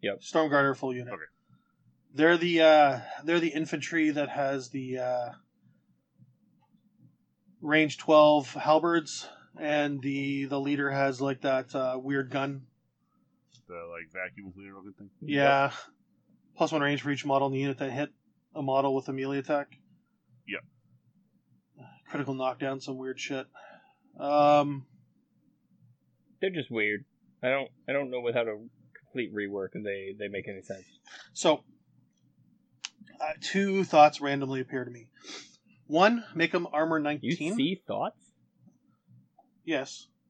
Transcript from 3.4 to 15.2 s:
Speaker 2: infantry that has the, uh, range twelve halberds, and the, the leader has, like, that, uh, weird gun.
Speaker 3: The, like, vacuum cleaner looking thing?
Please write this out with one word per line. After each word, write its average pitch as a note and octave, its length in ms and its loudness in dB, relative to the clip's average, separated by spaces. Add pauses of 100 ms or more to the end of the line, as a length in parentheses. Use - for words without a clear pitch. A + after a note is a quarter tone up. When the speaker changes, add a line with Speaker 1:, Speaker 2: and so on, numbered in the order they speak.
Speaker 2:
infantry D#3 640 -2
that C#3+ 180 -2
has C#3 400 -4
the, B2+ 300 -6
uh, B2 300 -4 (2250)
range D#3 360 2
twelve D3+ 560 6
halberds, D#3 720 2 (320)
and D3 420 -2
the, C#3 440 -4
the C#3 140 -2
leader C#3 320 -2
has, C#3 300 0
like, C#3 200 -2
that, C3 340 -2
uh, C3 260 -2
weird C3+ 280 -4
gun. C#3 340 -4 (1040)
Speaker 3:
The, F2 60 -18
like, E2+ 400 -12
vacuum F#2 400 -10
cleaner G2 220 -18
looking G2 180 -18
thing? G2+ 160 -20 (120)